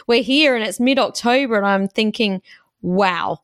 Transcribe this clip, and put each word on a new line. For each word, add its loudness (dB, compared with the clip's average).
we're 2
here 2
and -4
it's -8
mid-October 0
and 0
I'm 0
thinking, -2
"Wow, -2